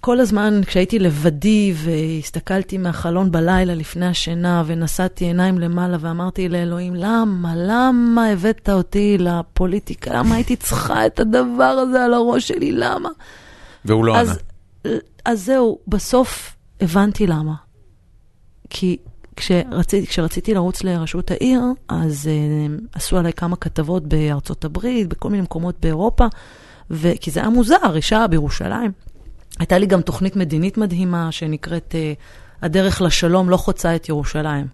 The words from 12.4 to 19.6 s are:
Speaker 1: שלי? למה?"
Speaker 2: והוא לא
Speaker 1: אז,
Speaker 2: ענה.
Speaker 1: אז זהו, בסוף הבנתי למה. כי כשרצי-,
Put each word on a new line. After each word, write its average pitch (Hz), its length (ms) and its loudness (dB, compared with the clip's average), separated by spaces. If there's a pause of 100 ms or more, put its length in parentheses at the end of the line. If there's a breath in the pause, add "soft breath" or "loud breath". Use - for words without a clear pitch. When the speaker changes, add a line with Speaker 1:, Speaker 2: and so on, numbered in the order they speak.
Speaker 1:
שלי? - 240 -2
למה?" - 360 -2 (760 loud breath)
Speaker 2:
והוא 107 200 4
לא 113 120 4
Speaker 1:
אז, 90 220 2 (460)
Speaker 2:
ענה. 220 120 -2 (280)
Speaker 1:
אז 220 200 -2
זהו, 240 340 2 (100)
בסוף - 680 0 (260)
הבנתי 196 460 2
למה. 156 260 -2 (1160)
כי 180 260 -2 (400)
כשרצי-, 175 680 0